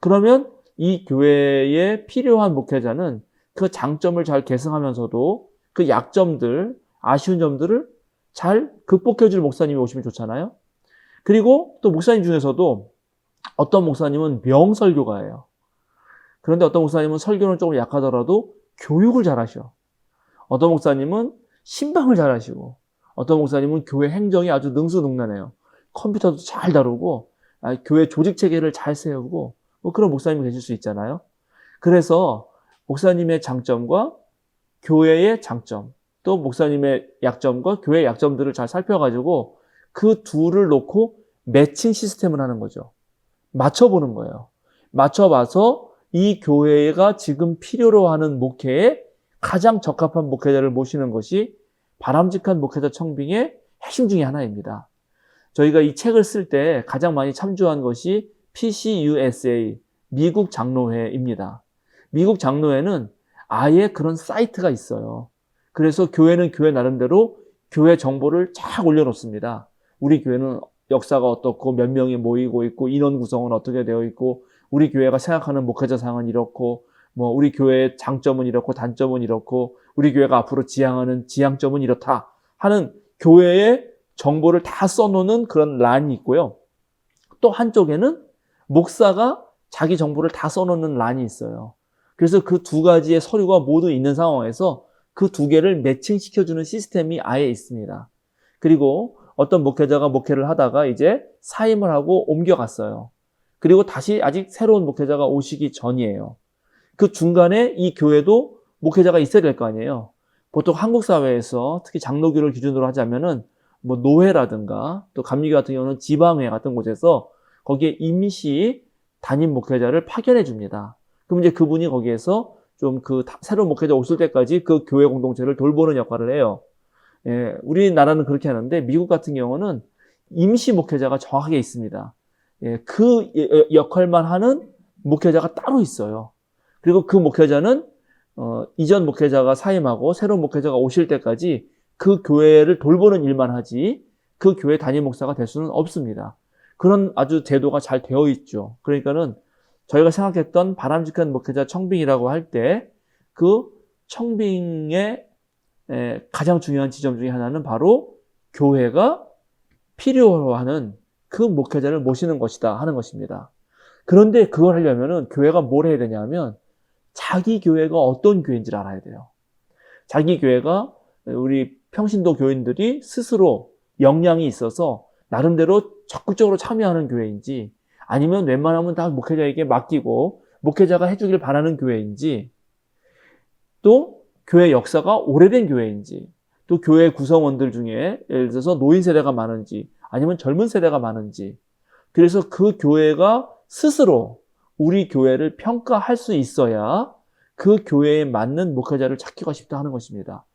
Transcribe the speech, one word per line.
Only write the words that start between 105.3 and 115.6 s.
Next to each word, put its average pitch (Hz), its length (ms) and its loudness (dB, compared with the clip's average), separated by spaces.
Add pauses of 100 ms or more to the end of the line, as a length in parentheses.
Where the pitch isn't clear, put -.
전이에요. 113 640 -6 (600)
그 202 160 2
중간에 175 640 2
이 175 180 -2
교회도 151 640 2 (200)
목회자가 170 400 4
있어야 160 240 4
될 156 140 0
거 - 80 -6
아니에요. 113 460 -8 (420)
보통 156 220 0
한국 226 300 0
사회에서 135 800 -2
특히 - 140 -12
장로교를 151 540 0
기준으로 131 340 -2
하자면은 131 580 -4 (360)
뭐 123 160 -4
노회라든가 135 1080 0 (100)
또 131 80 -6
감리교 151 320 -2
같은 135 200 0